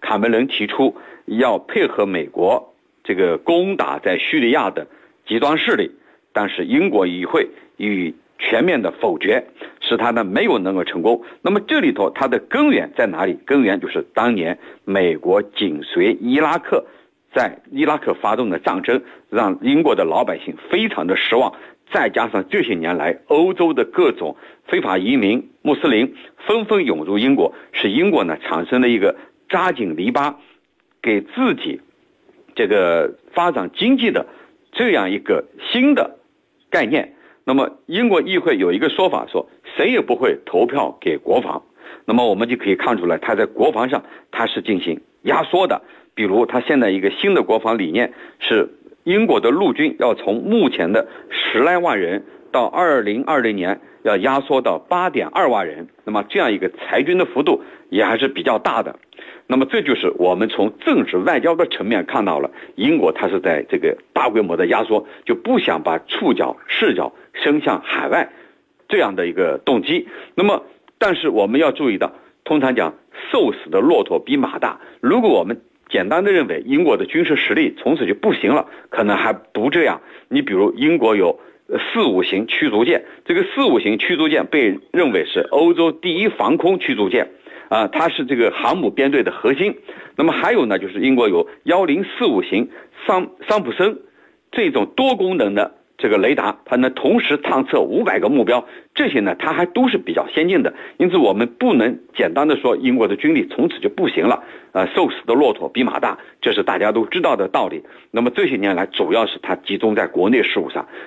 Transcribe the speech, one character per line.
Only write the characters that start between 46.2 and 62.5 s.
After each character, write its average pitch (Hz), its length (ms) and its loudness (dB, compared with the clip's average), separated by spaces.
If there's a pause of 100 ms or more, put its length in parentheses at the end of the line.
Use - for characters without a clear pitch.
如 107 240 2
他 123 140 -2
现 143 200 2
在 107 100 2
一 95 100 0
个 98 100 0
新 196 240 0
的 143 80 4
国 113 160 2
防 113 200 -2
理 85 120 -4
念 110 220 0 (260)
是， 113 300 0 (340)
英 208 240 2
国 123 140 4
的 113 100 2
陆 165 220 2
军 147 260 -2
要 117 160 2
从 107 220 -4
目 196 340 2
前 87 220 -2
的 - 160 0 (220)
十 - 280 -4
来 170 200 4
万 160 200 0
人 92 260 -4 (280)
到 123 140 2
二 156 360 2
零 107 220 -2
二 151 160 0
零 110 160 0
年 92 240 -4 (240)
要 104 140 2
压 135 220 0
缩 135 200 0
到 92 180 0
八 180 320 -2
点 131 160 -2
二 175 220 0
万 101 180 0
人， 80 220 -12 (160)
那 104 80 -8
么 104 160 -2
这 202 100 -4
样 135 140 0
一 98 60 -2
个 92 100 -2
裁 - 340 -4
军 175 160 0
的 175 60 2
幅 - 180 -4
度 - 220 0 (260)
也 101 140 2
还 113 140 0
是 139 100 0
比 139 160 -8
较 117 160 0
大 117 240 -2
的。 - 100 -12 (540)
那 131 80 0
么 135 100 2
这 214 160 -2
就 139 120 0
是 92 220 -2
我 90 180 2
们 104 140 0
从 104 300 -2
政 233 260 2
治 - 140 -2
外 131 220 0
交 165 140 2
的 165 120 0
层 - 180 -6
面 101 220 -2
看 117 180 -2
到 82 140 0
了 69 120 -4 (260)